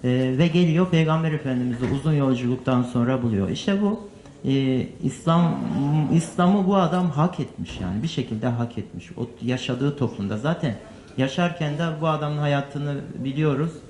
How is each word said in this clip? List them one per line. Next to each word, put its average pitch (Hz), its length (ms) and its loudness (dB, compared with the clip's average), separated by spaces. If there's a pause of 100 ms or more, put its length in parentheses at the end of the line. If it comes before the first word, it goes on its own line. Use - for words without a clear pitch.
Ee, 127 340 2
ve 170 100 6
geliyor 175 420 4
Peygamber 160 420 2
Efendimiz'i 127 540 -2 (100)
uzun 147 180 0
yolculuktan 127 720 2
sonra 120 400 0
buluyor. 101 260 0
İşte 196 320 0
bu, 208 180 0 (460)
e, 135 60 0 (520)
İslam, 165 520 2 (580)
İslam'ı 180 540 4
bu 202 80 4
adam 180 340 2
hak 151 300 0
etmiş - 420 -8
yani. 98 220 -4
Bir 165 40 -2
şekilde 120 400 -4
hak 117 300 -2
etmiş. 92 400 -12
O 117 100 -4 (140)
yaşadığı 127 560 -2
toplumda. 104 400 -2
Zaten 143 380 -2 (420)
yaşarken 151 600 -2
de 165 60 -2 (180)
bu 160 60 0
adamın 147 300 0
hayatını 143 580 -2 (200)
biliyoruz. 143 560 0 (180)